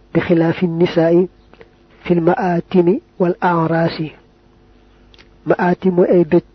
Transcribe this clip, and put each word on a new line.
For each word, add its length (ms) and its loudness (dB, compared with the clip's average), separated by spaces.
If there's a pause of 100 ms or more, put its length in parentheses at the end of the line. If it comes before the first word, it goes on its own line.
(140)
bi 80 2
xilaafi 460 0
nisaa'i 540 2 (840)
fil 160 0
ma'aatimi 760 0 (220)
wal 220 -2
a'raasi." 680 -2 (1400)
Ma'aatim 500 -2
mooy 160 2
ay 140 4
dëj, 300 0